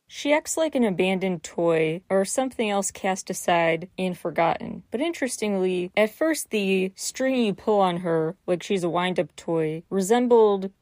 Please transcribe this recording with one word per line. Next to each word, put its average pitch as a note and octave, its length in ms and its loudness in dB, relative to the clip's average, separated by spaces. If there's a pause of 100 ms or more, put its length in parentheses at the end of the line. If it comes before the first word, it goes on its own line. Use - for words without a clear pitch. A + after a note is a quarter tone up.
(160)
She - 160 -2
acts D4+ 260 0
like D#4+ 180 0
an B3+ 80 2
abandoned F#3 580 0
toy E3 640 0
or G3 160 2
something B3 460 -2
else G3 220 -2
cast F#3+ 400 -4
aside E3+ 640 0
and F#3 180 -2
forgotten. E3 760 -2
But A3+ 100 -2
interestingly, G3 960 -2
at G#3+ 160 2
first - 380 -2
the F#3+ 440 0
string C4 400 -2
you A3+ 200 2
pull G#3 260 2
on F3 160 2
her, E3 380 -2 (100)
like F3+ 160 -2
she's F#3+ 220 -2
a F3 60 0
wind-up F3 460 -2
toy, D#3+ 540 -2
resembled, G#3 800 4 (120)